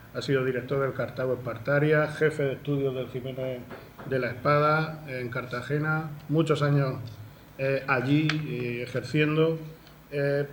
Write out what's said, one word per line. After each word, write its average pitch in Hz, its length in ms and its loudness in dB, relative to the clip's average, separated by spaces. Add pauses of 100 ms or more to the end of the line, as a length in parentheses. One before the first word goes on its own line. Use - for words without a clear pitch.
(120)
ha 123 100 -6
sido 135 220 2
director 131 360 0
del 131 120 2
Cartago 127 420 -2
Espartaria, 143 760 2
jefe 151 340 0
de 135 120 0
estudios 139 420 -2
del 127 140 -4
Jiménez 131 500 -6 (460)
de 135 120 0
la 123 120 -2
Espada 151 760 2
en 127 220 -6
Cartagena, 143 840 -2 (180)
muchos 147 340 4
años, 143 340 4 (600)
eh, 135 280 0
allí, 139 400 4 (220)
eh, 120 340 -4
ejerciendo, 151 760 2 (540)
eh, 143 420 0